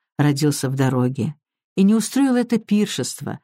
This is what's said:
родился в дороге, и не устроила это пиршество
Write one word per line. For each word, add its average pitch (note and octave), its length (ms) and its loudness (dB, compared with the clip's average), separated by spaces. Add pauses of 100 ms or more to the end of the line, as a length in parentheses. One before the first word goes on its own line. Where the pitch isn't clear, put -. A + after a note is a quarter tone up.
(180)
родился C#3+ 520 0
в C3+ 60 -4
дороге, B2+ 600 0 (400)
и G3 80 4
не G3+ 100 6
устроила B3 440 0
это A#3+ 200 0
пиршество G#3 880 -4